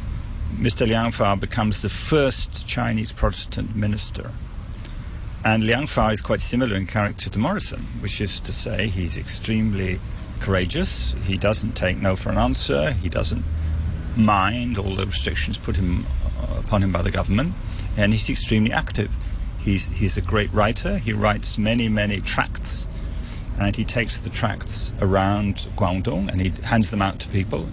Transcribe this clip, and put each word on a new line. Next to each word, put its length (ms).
Mister 260
Liang 260
Fa 260
becomes 440
the 80
first 800
Chinese 440
Protestant 640
minister. 540
And 200
Liang 220
Fa 200
is 140
quite 180
similar 340
in 140
character 420
to 80
Morrison, 440
which 220
is 180
to 140
say 340
he's 300
extremely 840
courageous, 760
he 120
doesn't 360
take 280
no 140
for 140
an 80
answer, 540
he 180
doesn't 340
mind 600
all 180
the 100
restrictions 520
put 180
him, 300
uh, 260
upon 160
him 120
by 80
the 100
government, 420
and 160
he's 160
extremely 420
active. 460
He's, 300
he's 260
a 60
great 320
writer, 440
he 140
writes 460
many, 320
many 320
tracts, 680
and 160
he 80
takes 400
the 60
tracts 720
around 760
Guangdong 560
and 80
he 140
hands 240
them 120
out 180
to 80
people. 460